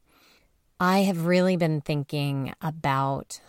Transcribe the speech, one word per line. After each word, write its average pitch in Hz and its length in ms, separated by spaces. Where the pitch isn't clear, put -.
I 185 200
have 190 260
really 180 320
been 156 240
thinking 143 800
about 139 880